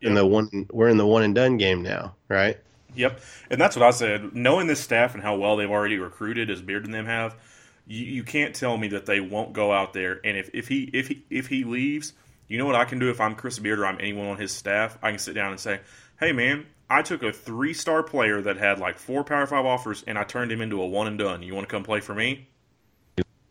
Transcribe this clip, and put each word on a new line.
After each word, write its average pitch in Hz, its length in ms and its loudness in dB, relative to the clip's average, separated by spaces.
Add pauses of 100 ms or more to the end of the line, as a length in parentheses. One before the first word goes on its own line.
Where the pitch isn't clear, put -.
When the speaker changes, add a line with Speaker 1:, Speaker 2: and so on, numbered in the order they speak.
Speaker 1:
We're 117 80 0
in 104 60 4
Speaker 2:
Yep. 101 60 6
Speaker 1:
the 95 60 6
one, 101 440 2
we're 117 180 6
in 110 80 8
the 104 100 6
one 110 160 6
and 104 120 4
done 127 220 4
game 92 260 2
now," 95 320 -6 (120)
right? 98 300 2 (380)
Speaker 2:
Yep, 123 260 0 (280)
and 135 120 0
that's 202 160 4
what 123 60 6
I 123 80 10
said. 107 440 0
Knowing 147 320 4
this 151 140 0
staff 120 320 2
and 101 100 -10
how 104 140 0
well 104 180 4
they've 104 160 0
already 104 280 2
recruited, 107 500 -4
as 90 120 -6
Beard 98 240 -6
and 110 80 -10
them 110 120 -6
have, 113 300 -4 (520)
you, 113 180 -10
you 127 180 -6
can't 147 320 -2
tell 120 220 -2
me 107 120 -2
that 98 160 -6
they 101 140 0
won't 101 320 -4
go 104 220 2
out 98 200 2
there. 95 300 -4
And 104 140 -2
if, 95 160 -8
if 117 160 -8
he, 131 240 -4
if 131 160 -2
he, 135 200 -10
if 127 180 -6
he 131 180 -4
leaves, 139 480 -4 (340)
you 110 100 -6
know 131 80 -2
what 135 100 2
I 120 100 4
can 127 140 -4
do 127 100 2
if 117 100 -2
I'm 107 160 0
Chris 120 240 -10
Beard 104 200 0
or 101 60 0
I'm 95 140 -2
anyone 101 280 -6
on 101 100 -6
his 104 160 -6
staff? 107 480 -2
I 110 80 -2
can 104 100 -6
sit - 140 -8
down 101 180 -4
and 95 80 -10
say, 101 220 -6 (360)
"Hey, 160 140 0
man, 139 340 0 (240)
I 139 120 4
took 151 220 -4
a 107 100 0
three-star 156 720 -2
player 110 380 0
that 98 160 -2
had, 98 220 2
like, 92 200 -4
four 135 240 -4
Power 143 240 0
Five 139 180 0
offers, 123 400 -2
and 107 120 -4
I 104 60 0
turned 120 280 -4
him 113 100 -4
into 107 200 -4
a 92 60 -2
one 101 200 0
and 107 100 -6
done. 92 240 -2
You 90 140 -10
wanna 98 120 -6
come 101 160 -6
play 107 160 -2
for 101 140 -8
me?" 120 340 -4 (1040)